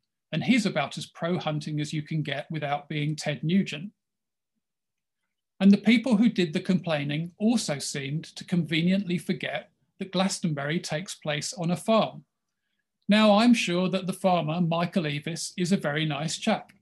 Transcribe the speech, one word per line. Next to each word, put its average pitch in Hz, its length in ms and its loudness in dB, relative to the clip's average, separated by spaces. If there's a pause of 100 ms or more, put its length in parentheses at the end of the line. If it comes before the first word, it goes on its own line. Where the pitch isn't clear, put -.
(320)
and 156 140 -4
he's 208 200 4
about 147 320 -4
as 151 80 -10
pro-hunting 156 720 -4
as 147 140 -6
you 151 80 -4
can 151 220 -4
get 135 260 -8
without 147 400 -4
being 151 260 -2
Ted 151 280 -6
Nugent. 170 480 0 (1700)
And 196 120 10
the 202 60 8
people 240 400 4
who 226 120 6
did 175 240 2
the 185 80 -2
complaining 156 760 -2
also 214 400 0
seemed 139 460 -6 (120)
to - 80 -14
conveniently 175 720 0
forget 143 540 -6 (280)
that 190 120 -10
Glastonbury 165 680 -2
takes 165 360 -8
place 151 380 -6
on 170 180 -4
a 180 60 0
farm. 202 480 0 (800)
Now, 214 280 6
I'm 233 180 6
sure 180 360 2
that 185 180 -2
the 180 60 -4
farmer, 170 460 0
Michael 170 440 0
Eavis, 151 540 -6
is 180 140 -2
a 196 60 4
very 156 280 -2
nice 151 320 -4
chap, - 340 -2 (100)